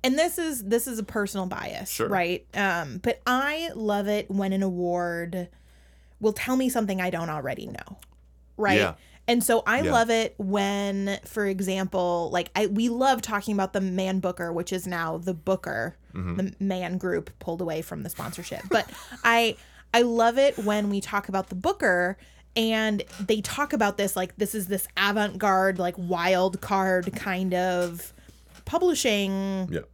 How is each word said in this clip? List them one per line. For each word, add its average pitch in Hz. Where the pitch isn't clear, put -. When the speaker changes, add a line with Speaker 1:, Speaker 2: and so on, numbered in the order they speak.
Speaker 1:
and 262
this 330
is, 294
this 233
is 233
a 220
personal 196
bias, -
Speaker 2:
Sure. 220
Speaker 1:
right? 180
Um, 170
but -
I 294
love 208
it 208
when 196
an 196
award 175
will 214
tell 254
me 262
something 202
I 180
don't 170
already 135
know, -
right? 202
Speaker 2:
Yeah. 92
Speaker 1:
And 240
so 226
I 247
Speaker 2:
Yeah. -
Speaker 1:
love 233
it 226
when, 196
for 208
example, 185
like, 180
I, 208
we 220
love 247
talking 208
about 190
the 196
Man 190
Booker, 175
which 170
is 185
now 165
the 175
Booker. 170
Speaker 2:
Mm-hmm. 170
Speaker 1:
The 190
Man 185
Group 175
pulled 165
away 165
from 156
the -
sponsorship. -
But 220
Speaker 2:
<laughs> -
Speaker 1:
I, 233
I 240
love 233
it 277
when 208
we 202
talk -
about 190
the 190
Booker 185
and 220
they 214
talk 285
about 208
this, 196
like, 185
this 202
is 196
this 190
avant-garde, 196
like, 180
wild 180
card 190
kind 185
of 180
publishing 196
Speaker 2:
Yeah. 160